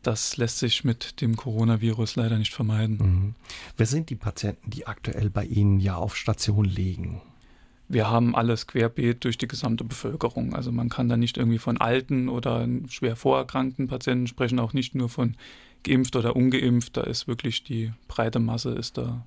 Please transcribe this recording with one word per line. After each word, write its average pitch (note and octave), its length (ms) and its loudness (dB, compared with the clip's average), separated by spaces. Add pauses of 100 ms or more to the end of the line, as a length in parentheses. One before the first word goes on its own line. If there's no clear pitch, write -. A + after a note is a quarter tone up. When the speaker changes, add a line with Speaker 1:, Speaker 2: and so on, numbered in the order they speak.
Speaker 1:
Das - 340 -2
lässt A#2 220 0
sich - 240 0
mit - 380 -2
dem A2+ 140 2
Coronavirus A2+ 800 2
leider A2+ 220 2
nicht G#2+ 160 0
vermeiden. A2 480 0
Speaker 2:
Mhm. G2 340 4 (400)
Wer A2 120 4
sind D#3 240 -2
die A#2 40 -4
Patienten, - 540 -6
die A2 160 -10
aktuell - 460 -2
bei G2+ 140 -2
Ihnen G2+ 340 6
ja F#2+ 160 2
auf F2+ 200 -4
Station G#2 500 2
liegen? F2+ 580 -2 (640)
Speaker 1:
Wir G#2+ 200 2
haben A#2 280 2
alles A#2 320 0
querbeet A#2+ 560 0
durch A#2+ 160 -2
die A#2+ 80 -4
gesamte A#2 360 -2
Bevölkerung. - 680 -4
Also B2 180 -4
man A#2+ 180 -2
kann A#2+ 200 -2
da A#2+ 80 2
nicht A#2 200 0
irgendwie A#2 200 2
von A#2 240 -2
alten B2+ 480 0
oder A#2+ 380 -2 (200)
schwer A2+ 280 -2
vorerkrankten C3 720 0
Patienten B2 400 -2
sprechen, B2 320 0
auch A2+ 140 0
nicht C3 200 -2
nur B2 160 0
von A#2 260 -2 (480)
geimpft C3 340 2
oder A#2 180 2
ungeimpft. B2+ 640 2
Da B2+ 40 0
ist - 260 -4
wirklich A#2 360 -4
die A2+ 300 -6 (160)
breite A#2 300 0
Masse A2+ 320 -2
ist - 260 -6
da A#2+ 300 -6